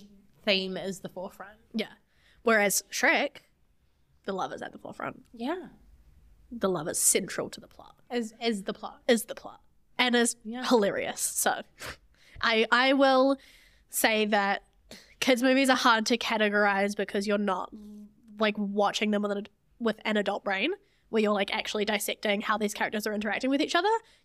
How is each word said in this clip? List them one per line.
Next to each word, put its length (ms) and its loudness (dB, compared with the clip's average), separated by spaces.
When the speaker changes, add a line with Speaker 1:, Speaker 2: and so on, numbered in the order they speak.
Speaker 1:
theme 320 0
is 240 -8
the 80 -12
forefront. 500 -16
Speaker 2:
Yeah. 200 -6
Whereas 480 4
Shrek, 480 0
the 80 -6
love 200 -6
is 100 -12
at 100 -12
the 60 -18
forefront. 440 -14
Speaker 1:
Yeah. 360 -8
Speaker 2:
The 160 -4
love 200 -4
is 120 -4
central 500 0
to 100 -18
the 80 -20
plot. 260 -20
Speaker 1:
Is, 280 -6
is 240 -2
the 80 -8
plot. 360 -14
Speaker 2:
Is 160 4
the 120 -12
plot. 240 -18
And 160 0
is 300 2
Speaker 1:
Yeah. 220 -10
Speaker 2:
hilarious. 540 0
So 420 -2
I, 320 2
I 200 4
will 440 4
say 380 0
that 380 0
kids' 240 2
movies 260 4
are 60 6
hard 300 4
to 120 2
categorize 800 2
because 320 -2
you're 100 2
not, 340 -2
like, 180 2
watching 540 2
them 100 2
with 100 0
an, 140 -6
with 260 -2
an 120 0
adult 280 0
brain 280 -2
where 140 0
you're, 100 2
like, 220 0
actually 300 -2
dissecting 580 -2
how 160 0
these 160 -2
characters 320 -2
are 60 -2
interacting 380 -2
with 120 2
each 140 -2
other. 120 2